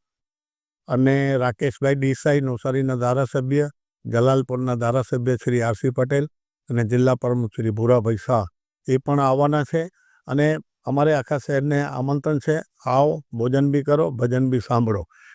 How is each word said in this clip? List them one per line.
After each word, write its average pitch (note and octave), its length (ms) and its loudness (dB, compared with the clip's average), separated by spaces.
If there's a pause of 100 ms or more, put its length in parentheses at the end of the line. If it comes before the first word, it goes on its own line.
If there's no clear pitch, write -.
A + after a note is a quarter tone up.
(880)
અને C3 280 2 (220)
રાકેશભાઈ C3 580 -2
દેસાઈ, C#3 460 0
નવસારીના C3 540 -2
ધારાસભ્ય, C3 720 0 (380)
જલાલપુરના B2+ 720 0
ધારાસભ્ય A#2+ 640 0
શ્રી B2 240 0
આર A2+ 140 0
સી C3 160 -2
પટેલ C#3 340 0 (440)
અને A#2+ 140 0
જિલ્લા B2 320 2
પ્રમુખ B2 400 -2
શ્રી A2+ 160 -2
ભૂરાભાઈ A2+ 460 2
શાહ, A2+ 280 0 (420)
એ C3 100 2
પણ C#3+ 220 0
આવવાના C#3+ 440 2
છે D#3+ 180 -2 (460)
અને C#3+ 200 2 (380)
અમારે C#3+ 280 2
આખા C#3+ 260 -2
શહેરને C#3+ 440 0
આમંત્રણ C#3+ 560 -2
છે. D3+ 160 0 (300)
આવો, C#3 280 2 (180)
ભોજન B2+ 400 0
બી C#3 120 0
કરો, D3 280 2
ભજન B2 380 0
બી B2+ 100 0
સાંભળો. A2 440 0 (320)